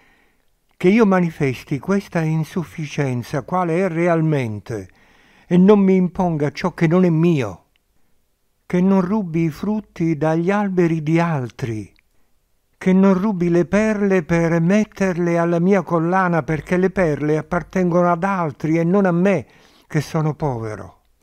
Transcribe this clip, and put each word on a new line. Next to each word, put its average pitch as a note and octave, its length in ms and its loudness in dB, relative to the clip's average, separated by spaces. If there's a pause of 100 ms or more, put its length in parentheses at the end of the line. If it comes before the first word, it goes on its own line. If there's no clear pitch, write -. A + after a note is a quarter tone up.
(760)
che F3 120 2
io G#3+ 180 6
manifesti D#3+ 720 -2
questa G3 420 -4
insufficienza D3+ 1200 -4
quale F3+ 340 -2
è F#3+ 100 0
realmente D3+ 1000 -2 (560)
e F3 140 2
non G3+ 220 6
mi F#3+ 160 4
imponga E3+ 540 -2
ciò - 220 -6
che - 140 0
non F3+ 180 4
è F3 60 2
mio, D#3 560 0 (1000)
che F3+ 160 -2
non F#3+ 220 4
rubi F3 420 -2
i E3 60 0
frutti F#3+ 640 -4
dagli D#3+ 340 0
alberi F3+ 520 0
di E3 180 0
altri, B2 720 -4 (840)
che F#3 160 0
non F#3+ 180 6
rubi F3+ 380 0
le E3+ 160 2
perle G3+ 560 0
per E3+ 400 0
metterle F3+ 760 0
alla E3+ 220 0
mia F#3 240 2
collana, E3+ 600 0
perché D#3+ 360 -4
le F#3+ 100 2
perle D#3 480 0
appartengono F3 760 -2
ad E3+ 140 -2
altri E3 540 -2
e E3 60 0
non F#3+ 200 2
a F3+ 80 2
me, F3 340 0 (400)
che D#3 140 -2
sono D#3 320 -2
povero. A2+ 680 -8 (220)